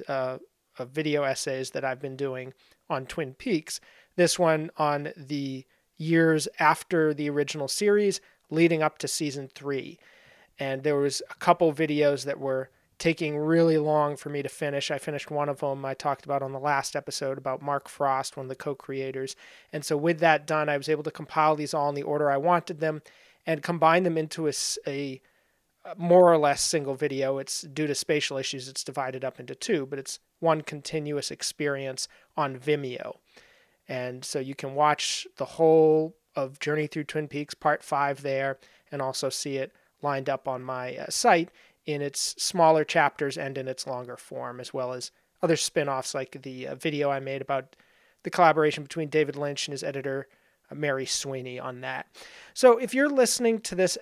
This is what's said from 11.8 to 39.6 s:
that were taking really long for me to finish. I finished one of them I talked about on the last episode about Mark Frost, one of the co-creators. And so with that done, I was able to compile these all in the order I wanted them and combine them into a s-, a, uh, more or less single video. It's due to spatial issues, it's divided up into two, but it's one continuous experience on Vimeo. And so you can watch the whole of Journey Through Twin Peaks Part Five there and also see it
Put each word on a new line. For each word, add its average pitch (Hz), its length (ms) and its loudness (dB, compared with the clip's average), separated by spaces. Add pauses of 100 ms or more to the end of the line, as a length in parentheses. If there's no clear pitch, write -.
that 139 160 -4
were 131 300 -4 (280)
taking 156 400 0
really 160 400 4
long 151 380 2
for 147 140 -12
me 143 120 -6
to 139 60 -4
finish. 143 420 -4
I 147 80 -2
finished 147 320 -8
one 143 200 -2
of 139 100 -4
them 139 240 -4
I 135 100 -4
talked 139 300 -4
about 139 180 -2
on 135 120 -8
the 135 80 -8
last 143 340 0
episode 139 420 -6
about 131 240 -6
Mark 139 280 -4
Frost, 135 480 -2
one 135 80 -10
of 131 40 -10
the 131 60 -8
co-creators. 135 800 -6 (380)
And 151 100 -6
so 156 140 0
with 160 220 2
that 156 280 4
done, 151 220 0
I 147 80 0
was 139 100 -6
able 151 160 0
to 156 80 -6
compile 156 460 2
these 151 160 -6
all 147 160 0
in 143 60 -2
the 143 80 -6
order 147 280 2
I 139 60 2
wanted 170 420 2
them 156 220 -2 (440)
and 160 160 -2
combine 165 420 4
them 170 140 2
into 156 280 -4
a 147 60 0
s-, - 360 -4
a, 139 340 -6 (640)
uh, 175 140 -14
more 175 340 8
or 165 60 8
less 143 240 4
single 139 340 0
video. 135 420 0
It's - 260 -8
due 151 240 -4
to 143 60 0
spatial 147 440 -2
issues, 135 320 -6
it's - 160 -8
divided 131 400 -6
up - 160 -8
into 131 140 -12
two, 156 300 0
but 139 140 -8
it's - 200 -12 (200)
one 160 220 2
continuous 147 680 -6
experience 139 760 -6 (300)
on 139 200 -2
Vimeo. 135 600 -4 (720)
And 127 340 -8
so - 160 -6
you 135 160 -8
can 135 180 -10
watch 151 640 0
the - 80 -4
whole 160 720 6 (180)
of 139 280 -6
Journey 151 260 -2
Through 151 160 -6
Twin 151 240 -6
Peaks 147 280 -8
Part 151 280 0
Five 139 380 0
there 135 360 -2 (320)
and 143 120 -6
also 131 260 -2
see 135 300 -4
it 135 160 -6 (280)